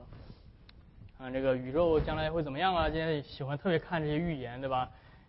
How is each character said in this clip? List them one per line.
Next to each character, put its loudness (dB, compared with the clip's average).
啊， -8
这 0
个 4
宇 -4
宙 6
将 0
来 0
会 0
怎 -4
么 -6
样 2
啊？ 2
今 -2
天 0
喜 -10
欢 -4
特 -2
别 4
看 -2
这 -2
些 0
预 0
言， -6
对 -4
吧？ 0